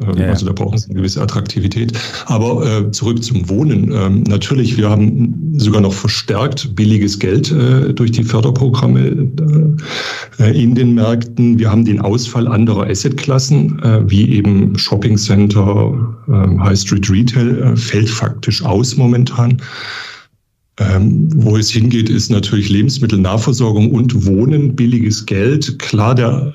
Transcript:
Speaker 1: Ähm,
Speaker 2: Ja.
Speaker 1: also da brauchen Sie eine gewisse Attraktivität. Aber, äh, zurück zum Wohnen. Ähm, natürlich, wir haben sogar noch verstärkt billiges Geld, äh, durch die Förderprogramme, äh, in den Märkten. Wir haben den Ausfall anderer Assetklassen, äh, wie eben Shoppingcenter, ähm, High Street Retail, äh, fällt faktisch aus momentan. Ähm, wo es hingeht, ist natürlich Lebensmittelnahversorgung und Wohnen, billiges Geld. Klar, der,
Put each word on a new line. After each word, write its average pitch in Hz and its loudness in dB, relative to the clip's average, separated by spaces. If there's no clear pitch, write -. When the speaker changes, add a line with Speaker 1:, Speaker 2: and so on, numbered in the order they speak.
Speaker 1:
Ähm, 95 -2
Speaker 2:
Ja. 92 0
Speaker 1:
also 95 -2
da 92 -2
brauchen 101 -4
Sie 104 -4
eine 95 -8
gewisse 95 -4
Attraktivität. 104 -4
Aber, 117 0
äh, 107 -2
zurück 117 -2
zum 87 -2
Wohnen. 107 0
Ähm, 98 0
natürlich, 110 0
wir 104 2
haben 120 0
sogar 104 2
noch 98 2
verstärkt 110 -4
billiges 104 2
Geld, 107 0
äh, 131 2
durch 113 0
die 113 0
Förderprogramme, 127 0
äh, 117 2
in 117 4
den 123 4
Märkten. 117 2
Wir 107 0
haben 110 2
den 101 0
Ausfall 113 -2
anderer 107 0
Assetklassen, 139 0
äh, 113 2
wie 101 4
eben 101 2
Shoppingcenter, 101 0
ähm, 95 2
High 98 2
Street 101 -2
Retail, 120 0
äh, 117 2
fällt 110 0
faktisch - -4
aus 107 -2
momentan. 123 2
Ähm, 104 2
wo 110 4
es 107 -2
hingeht, 117 2
ist 110 0
natürlich 101 0
Lebensmittelnahversorgung 107 0
und 113 0
Wohnen, 131 2
billiges 117 0
Geld. 113 -2
Klar, 113 0
der, 123 0